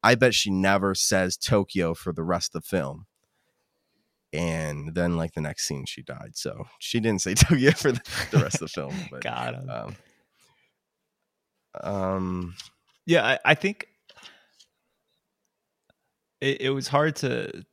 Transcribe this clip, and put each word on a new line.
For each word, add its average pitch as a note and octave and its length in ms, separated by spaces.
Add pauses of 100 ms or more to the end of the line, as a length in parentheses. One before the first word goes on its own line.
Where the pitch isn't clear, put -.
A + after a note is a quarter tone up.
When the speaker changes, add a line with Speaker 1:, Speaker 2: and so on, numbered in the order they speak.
Speaker 1:
"I A#2 120
bet A#2+ 200
she - 160
never F#2+ 440
says F#2 420
Tokyo F#2 580
for - 180
the D#2+ 120
rest E2+ 300
of E2 80
the - 60
film." D#2 380 (1300)
And D#2+ 640
then, F2 220
like, E2 180
the E2 60
next D2 260
scene, C#2 200
she - 160
died. - 340
So - 300 (120)
she - 220
didn't G#2+ 220
say F#2+ 120
<laughs> - 0
Tokyo C#3 380
for D3+ 200
the, B2 100 (300)
the - 60
rest - 180
of - 40
the D#2+ 80
film. C#2+ 260 (100)
Speaker 2:
<laughs> - 60
Speaker 1:
But, B1+ 120
Speaker 2:
Got A#1+ 320
him. C3 160
Speaker 1:
um, A1+ 260 (1900)
um, F#2 720 (520)
Speaker 2:
Yeah, D#3+ 200
I, B2+ 180
I D3+ 100
think G3 320 (2500)
it, C#3 220
it C3 80
was C#3 180
hard D3 280
to B2 560